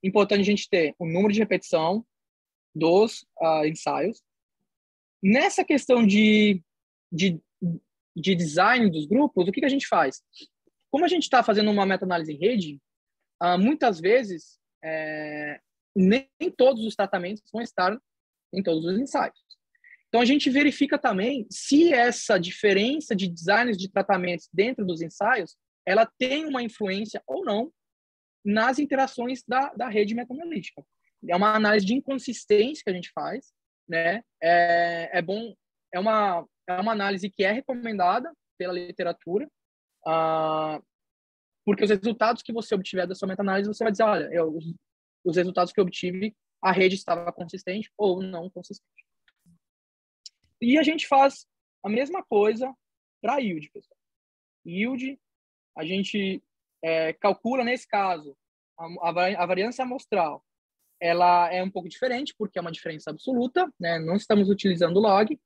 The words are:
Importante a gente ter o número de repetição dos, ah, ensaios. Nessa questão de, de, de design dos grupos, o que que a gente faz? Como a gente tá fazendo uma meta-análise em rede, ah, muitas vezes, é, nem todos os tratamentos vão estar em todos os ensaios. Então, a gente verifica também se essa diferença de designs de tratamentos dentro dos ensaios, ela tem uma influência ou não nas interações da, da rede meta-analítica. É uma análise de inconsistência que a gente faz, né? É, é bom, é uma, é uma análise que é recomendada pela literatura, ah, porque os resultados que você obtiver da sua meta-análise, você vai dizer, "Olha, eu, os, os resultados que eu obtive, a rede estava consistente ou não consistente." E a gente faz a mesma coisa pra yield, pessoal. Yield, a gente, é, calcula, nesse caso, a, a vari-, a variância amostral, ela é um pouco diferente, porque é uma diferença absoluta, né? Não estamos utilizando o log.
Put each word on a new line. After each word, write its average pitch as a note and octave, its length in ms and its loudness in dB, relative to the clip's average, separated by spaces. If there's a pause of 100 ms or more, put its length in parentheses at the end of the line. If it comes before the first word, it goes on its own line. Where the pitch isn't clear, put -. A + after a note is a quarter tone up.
Importante G3+ 400 2
a F#3 40 2
gente G3+ 240 0
ter D#3+ 280 0
o F3 80 -8
número F#3+ 280 2
de G#3+ 60 0
repetição F#3 680 0 (680)
dos, F3 540 2 (140)
ah, D#3+ 260 2
ensaios. D#3 560 -4 (1000)
Nessa C4+ 440 4
questão B3 420 4
de, G#3 560 4 (480)
de, E3 300 -2 (760)
de F3+ 200 0
design F#3 540 2
dos D#3 160 -4
grupos, G3 440 0
o - 20 -4
que - 80 -4
que D4 60 0
a C#4 40 2
gente C4+ 160 -2
faz? D#3 380 0 (680)
Como D4 140 0
a E4+ 60 2
gente F4 200 -2
tá A#3+ 140 4
fazendo G#3+ 260 2
uma G3+ 160 2
meta-análise F#3 460 -2
em D3 60 -10
rede, E3+ 420 -2 (580)
ah, F3+ 200 0
muitas A3+ 420 2
vezes, G3 580 0 (240)
é, D3+ 760 -8 (340)
nem G3+ 360 2 (260)
todos B3 300 4
os G#3+ 100 -6
tratamentos G3 560 -4
vão A3+ 100 -8
estar G3+ 380 -2 (540)
em F#3+ 100 -4
todos E3 220 -2
os F#3+ 120 -2
ensaios. C4 400 -4 (680)
Então, A#3 140 2
a B3 40 4
gente C#4+ 240 2
verifica C#4+ 480 2
também A#3 540 -2
se D#4+ 420 4
essa A#3+ 460 2
diferença G#3 720 0
de F#3+ 140 -2
designs G3 500 0
de F#3+ 140 -10
tratamentos F3+ 640 -2
dentro G#3+ 320 -2
dos E3 160 -4
ensaios, G3+ 560 -4 (280)
ela F#3 200 4 (120)
tem C4+ 280 -2
uma C4 180 -4
influência G#3 640 -6
ou D4 160 -6
não A#3+ 280 -2 (720)
nas A3 360 2
interações C4 680 -2
da, C4 280 -2
da A#3 160 -6
rede G#3 260 0
meta-analítica. B3 680 -10 (460)
É E3+ 80 0
uma G#3 180 4
análise G#3+ 320 2
de G3+ 80 0
inconsistência C4 880 0
que G#3+ 60 -4
a F#3 40 -2
gente F3+ 180 -10
faz, D#3+ 420 -8 (340)
né? E3 360 -2 (180)
É, E3+ 800 2
é - 20 -4
bom, G3+ 340 -8 (360)
é F3+ 80 -6
uma, G3+ 480 0 (200)
é F3+ 120 -4
uma G#3+ 120 -2
análise G3 380 -2
que - 140 -4
é F#3+ 80 2
recomendada A#3 800 -2 (260)
pela F3+ 160 -6
literatura, F3 760 -6 (580)
ah, D#3+ 760 -2 (840)
porque G3+ 180 2
os G3+ 60 0
resultados A3 520 0
que - 120 -12
você A3 200 -4
obtiver F#3 340 -4
da F#3+ 80 -8
sua G3 120 -6
meta-análise, G3 400 -2
você G#3+ 160 -4
vai A3 80 0
dizer, G#3+ 120 0
"Olha, F#3 280 0
eu, D#3+ 240 -2
os, E3 180 -10 (500)
os E3+ 140 0
resultados F3+ 360 0
que - 60 -2
eu G3+ 40 4
obtive, F#3 520 -6 (260)
a F#3 100 2
rede F#3+ 240 4
estava E3+ 360 -4
consistente F#3 640 -10
ou F#3+ 240 0
não F#3 280 -10
consistente." - 560 -20 (1600)
E B3 160 4
a D#4+ 60 4
gente D#4+ 240 -2
faz C#4 400 4 (340)
a G3+ 80 -8
mesma C#4 340 -2
coisa A3+ 500 0 (480)
pra B3 180 -2
yield, E3+ 320 -6
pessoal. - 260 -20 (720)
Yield, B3 520 -6 (560)
a D#3 100 -10
gente, F#3+ 580 -4 (400)
é, D#3+ 300 -2
calcula, A#3 500 -2
nesse A#3+ 240 -4
caso, F3 500 -4 (400)
a, E3+ 320 -6
a - 20 -4
vari-, F3+ 240 0
a F3 100 -2
variância F#3+ 380 -2
amostral, G3 640 -4 (560)
ela F3 520 4
é F#3 100 -2
um F#3+ 80 -4
pouco F#3 160 -8
diferente, B3 500 -6
porque G3 220 -6
é - 20 -6
uma E3 120 -8
diferença D#3+ 360 -10
absoluta, C4 720 -2
né? E3+ 200 -2
Não D#3+ 180 -2
estamos G3+ 320 2
utilizando F3+ 480 2
o - 20 6
log. A3 460 4